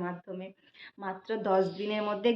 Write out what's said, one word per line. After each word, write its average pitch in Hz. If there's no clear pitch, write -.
মাধ্যমে। 185
মাত্র 190
দশ 190
দিনের 208
মধ্যে 208